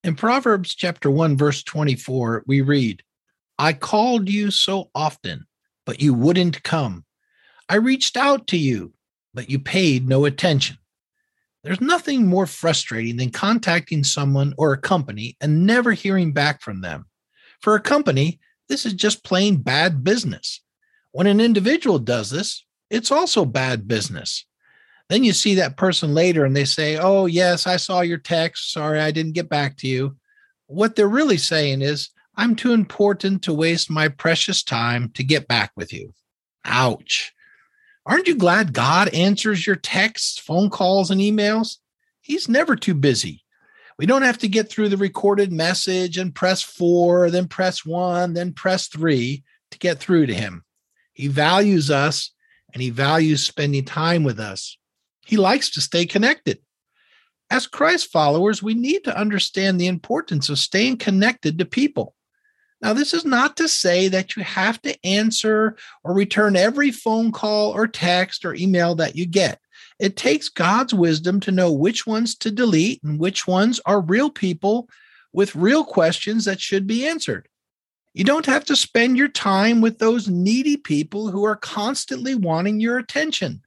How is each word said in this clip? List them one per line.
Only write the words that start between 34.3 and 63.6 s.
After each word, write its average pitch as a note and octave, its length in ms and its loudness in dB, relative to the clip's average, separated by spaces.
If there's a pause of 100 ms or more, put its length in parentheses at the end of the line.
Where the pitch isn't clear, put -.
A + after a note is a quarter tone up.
time A#2+ 460 -2
to - 120 -10
get C#3+ 240 0
back A2+ 300 0
with E2+ 160 -12
you." - 200 -14 (520)
Ouch. - 680 -2 (720)
Aren't F4 220 0
you E4+ 80 2
glad F#3 380 2
God D#3 420 2
answers G3 500 0
your F#3+ 120 0
texts, - 640 -4
phone F#3+ 300 0
calls, F#3+ 420 2
and F#3+ 80 2
emails? G#3+ 560 0 (440)
He's - 280 -6
never C#4 260 2
too - 200 -2
busy. C3 500 0 (560)
We D3+ 60 0
don't C4 160 4
have A#3+ 160 2
to A3+ 100 -2
get G#3+ 200 0
through G#3+ 200 -2
the G3 80 2
recorded G3 560 0
message F3+ 680 -2
and F#3 160 -6
press F#3 280 0
four, F3 680 2
then F3+ 160 0
press F#3 380 -4
one, F3 500 -2
then F3 200 -6
press F#3 340 -2
three C#3 560 -2 (260)
to - 80 -20
get E3+ 220 -2
through E3 260 4
to A2+ 80 -2
him. F2+ 300 -8 (480)
He C#3 160 -8
values D#3+ 640 4
us, C#3+ 400 0 (420)
and B2 80 -8
he B2+ 80 -4
values D3 560 2
spending C#3+ 380 -2
time D#3+ 400 0
with A2+ 160 -2
us. G2 360 -12 (520)
He A3 80 0
likes G#3 340 2
to D3 100 -8
stay F3 260 -2
connected. G#3 540 0 (920)
As B3+ 160 -2
Christ - 460 0
followers, E3+ 500 2
we A3 120 -2
need C#4+ 280 -2
to - 160 -6
understand G3 600 0
the F3+ 80 0
importance F#3 600 -4
of D3 120 -2
staying A#3 380 0
connected F#3+ 600 0
to G3+ 60 0
people. - 500 -2 (640)
Now, A3 120 -2
this C#4+ 200 0
is E4 120 -2
not C4+ 320 0
to D#4+ 100 0